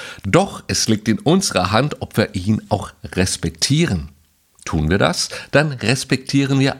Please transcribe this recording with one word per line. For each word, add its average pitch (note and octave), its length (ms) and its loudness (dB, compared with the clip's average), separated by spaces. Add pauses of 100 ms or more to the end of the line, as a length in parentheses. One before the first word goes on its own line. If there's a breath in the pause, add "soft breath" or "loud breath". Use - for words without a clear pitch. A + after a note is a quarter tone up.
(240 loud breath)
doch E3 440 0
es - 200 0
liegt A2 220 0
in G#2+ 100 2
unserer C3+ 520 2
Hand, B2+ 300 0
ob - 140 -10
wir - 200 0
ihn G#2 340 0
auch - 220 -2 (120)
respektieren. F#2 1080 -2 (540)
Tun D#2 260 0
wir E2 80 4
das, - 320 0 (220 loud breath)
dann D3 220 2
respektieren C3+ 840 0
wir C3+ 200 0